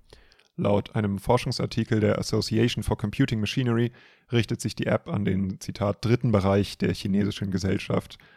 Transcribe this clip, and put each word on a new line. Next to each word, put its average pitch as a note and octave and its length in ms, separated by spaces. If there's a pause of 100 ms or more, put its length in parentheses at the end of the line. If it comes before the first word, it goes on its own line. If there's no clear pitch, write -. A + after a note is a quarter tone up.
(600)
Laut G#2 360
einem G2+ 220
Forschungsartikel A#2+ 840
der G#2 180
Association A2 640
for - 160
Computing A#2 400
Machinery A#2+ 540 (400)
richtet A#2 280
sich G#2+ 140
die A2+ 120
App A2+ 220
an G#2 160
den, G2 360
Zitat, - 440
„dritten A#2 280
Bereich G2 440
der - 160
chinesischen G2+ 600
Gesellschaft“, - 640 (180)